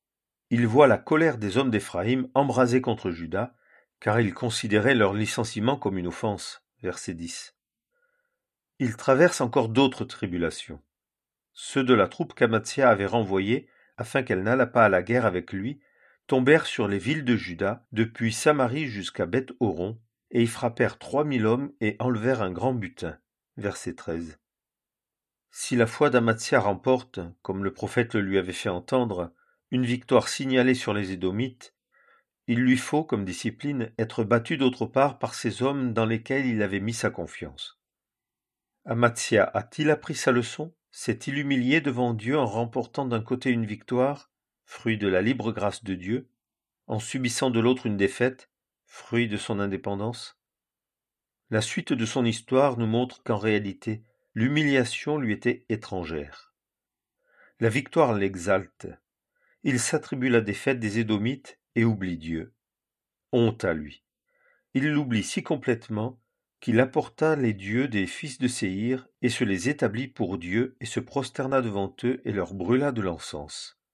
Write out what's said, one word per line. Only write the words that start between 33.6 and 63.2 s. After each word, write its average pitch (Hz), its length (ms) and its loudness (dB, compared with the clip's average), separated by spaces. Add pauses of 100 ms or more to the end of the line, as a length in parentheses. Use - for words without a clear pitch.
être 113 260 -2
battu 117 340 0
d'autre 127 280 0
part 135 320 2
par - 160 -6
ces 113 300 -6
hommes 131 300 -2
dans 110 120 2
lesquels 113 400 -2
il 113 160 0
avait 98 180 -2
mis 110 140 -2
sa 113 160 -2
confiance. - 720 -12 (1040)
Amatsia 117 580 4
a-t-il - 460 0
appris 151 260 0
sa - 160 2
leçon ? 123 440 -2 (160)
S'est-il 135 480 -6
humilié 139 420 2
devant 123 320 0
Dieu 117 240 -2
en 135 80 2
remportant 117 600 -4
d'un 120 160 0
côté 123 280 -2
une 117 160 0
victoire, 127 640 -4 (340)
fruit - 340 -4
de 101 80 0
la 92 160 4
libre 117 280 0
grâce 98 320 -4
de 95 120 -4
Dieu, 101 340 -6 (560)
en 110 140 -4
subissant 127 500 -2
de 113 100 2
l'autre 123 260 2
une 104 120 -2
défaite, 120 540 0 (360)
fruit 117 400 -2
de 104 100 -4
son 101 220 -4
indépendance ? 101 800 -6 (1080)
La 110 100 2
suite - 320 -4
de 113 140 0
son 123 180 0
histoire 127 540 2
nous 113 80 0
montre 123 340 -2
qu'en 110 160 -2
réalité, 104 640 -2 (300)
l'humiliation 143 840 2
lui 113 140 0
était 120 360 -2
étrangère. 80 880 -8 (1040)
La 113 100 4
victoire 131 460 2
l'exalte. 95 720 -2 (760)
Il 127 180 0
s'attribue 135 500 -2
la 117 120 6
défaite 107 380 -2
des 107 180 -4
Édomites 110 640 -2 (160)
et 117 100 4
oublie 95 320 -2
Dieu. 80 380 -8 (760)